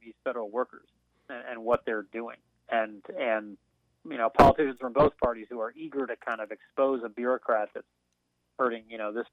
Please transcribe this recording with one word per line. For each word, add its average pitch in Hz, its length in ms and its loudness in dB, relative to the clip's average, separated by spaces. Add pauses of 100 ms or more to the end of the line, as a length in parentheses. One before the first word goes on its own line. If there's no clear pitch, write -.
these 113 100 -18 (100)
federal 120 260 -4
workers - 380 -4 (400)
and, 123 220 -12
and 113 140 -10
what 113 220 2
they're 107 260 -2
doing. 117 240 -8 (320)
And, 107 340 -2 (140)
and, 107 400 -2 (520)
you 143 80 -8
know, 113 120 2
politicians 135 520 6
from 127 120 -6
both 143 260 4
parties 113 320 -2
who 123 80 -10
are 113 180 -4
eager 139 300 -6
to 117 80 -6
kind 113 260 -8
of 107 120 -10
expose 135 520 0
a 117 40 -4
bureaucrat 120 640 0
that's 110 100 -12 (720)
hurting, 117 320 0
you 113 100 -10
know, 107 140 -4
this 117 200 -4